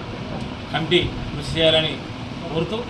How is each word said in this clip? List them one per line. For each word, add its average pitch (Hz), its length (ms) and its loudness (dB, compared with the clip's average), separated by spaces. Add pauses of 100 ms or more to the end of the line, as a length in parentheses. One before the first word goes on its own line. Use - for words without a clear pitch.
(720)
కమిటీ 165 280 4 (320)
కృషి 143 240 -4
చేయాలని 160 360 6 (560)
కోరుతూ 165 300 0 (100)